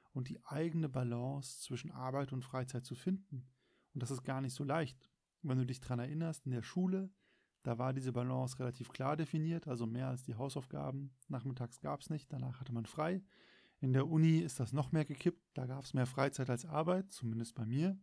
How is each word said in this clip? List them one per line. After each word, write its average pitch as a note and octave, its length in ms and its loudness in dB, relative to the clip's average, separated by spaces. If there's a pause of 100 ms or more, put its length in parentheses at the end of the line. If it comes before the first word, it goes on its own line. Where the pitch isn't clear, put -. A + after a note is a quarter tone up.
(140)
und C3 180 -2
die - 160 -10
eigene D#3+ 420 2
Balance B2+ 720 -2
zwischen C3+ 300 -6
Arbeit C3 420 -2
und C3 120 -2
Freizeit B2+ 400 -4
zu - 100 -8
finden. F3+ 520 -2 (480)
Und A#2+ 80 -2
das A#2+ 80 0
ist C3 120 -4
gar C3 180 -2
nicht C3 140 -2
so C#3+ 100 -4
leicht. D3 460 -2 (320)
Wenn C3 160 2
du B2+ 80 4
dich B2+ 140 -4
dran B2 180 -2
erinnerst, D#3 480 -2
in C3 60 -2
der A#2+ 100 0
Schule, F#3 480 0 (520)
da A#2+ 160 0
war C3 140 2
diese C3 200 -2
Balance B2+ 460 0
relativ B2 320 -4
klar C#3+ 260 0
definiert, D#3+ 500 0
also A#2+ 200 -2
mehr B2 220 -2
als B2+ 160 -4
die A#2+ 100 -4
Hausaufgaben. C#3 800 -4 (140)
Nachmittags B2+ 520 -4
gab's C#3+ 300 -4
nicht, D#3 220 -6
danach B2+ 280 -4
hatte B2+ 120 -8
man A2+ 140 -2
frei. E3+ 360 0 (580)
In C3 120 4
der C3+ 160 6
Uni D#3+ 300 8
ist E3+ 220 0
das A#2 120 -2
noch C#3 200 0
mehr D#3 120 6
gekippt, - 380 0 (120)
da C3 120 -2
gab's C3+ 280 -6
mehr C3 120 6
Freizeit C3+ 420 2
als A#2+ 160 0
Arbeit, E3+ 480 0
zumindest A#2 420 -4
bei A2+ 120 -4
mir. E3 360 2